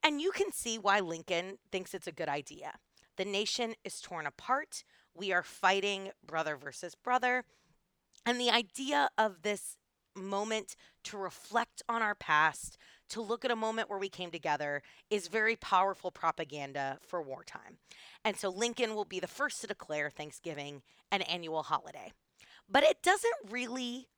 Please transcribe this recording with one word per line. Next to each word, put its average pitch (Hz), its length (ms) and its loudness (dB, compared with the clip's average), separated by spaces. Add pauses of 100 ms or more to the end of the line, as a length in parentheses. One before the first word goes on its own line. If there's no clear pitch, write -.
And 294 180 4
you 349 100 0
can 381 220 0
see 226 260 -4
why 202 220 4
Lincoln 175 560 -4 (160)
thinks 185 220 -4
it's 180 120 -8
a 175 60 -8
good 156 160 -4
idea. 147 460 -6 (420)
The 185 80 -2
nation 214 580 -2
is - 200 -10
torn 160 240 -8
apart. - 580 -2 (300)
We 190 180 -2
are 175 100 4
fighting 196 680 2 (120)
brother 156 340 -2
versus 147 380 -10
brother. 247 500 2 (840)
And 240 120 2
the 240 120 2
idea 262 680 2
of 202 240 2
this 202 380 -4 (360)
moment 202 640 -4 (280)
to - 120 -10
reflect 202 720 -4
on 226 140 2
our 208 120 2
past, - 640 4 (300)
to 220 120 -6
look 226 240 -2
at 254 60 2
a 233 60 2
moment 220 320 0
where 202 100 -4
we 196 100 -2
came 180 220 -8
together, 147 520 0 (280)
is 208 180 0
very 220 260 4
powerful 190 560 4
propaganda 139 920 -2
for 180 200 -4
wartime. - 560 -12 (460)
And 202 120 2
so 196 120 -2
Lincoln 220 460 0
will 208 100 0
be 185 160 -6
the 180 60 -4
first - 340 -4
to - 60 -10
declare 151 420 -2
Thanksgiving 147 720 -10 (300)
an 196 100 2
annual 160 420 -2
holiday. - 480 -2 (560)
But 233 140 6
it - 200 6
doesn't 415 480 2
really 247 680 -4